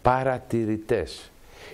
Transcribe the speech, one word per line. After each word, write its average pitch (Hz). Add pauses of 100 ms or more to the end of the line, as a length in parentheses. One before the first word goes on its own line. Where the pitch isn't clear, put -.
παρατηρητές, 117 (420)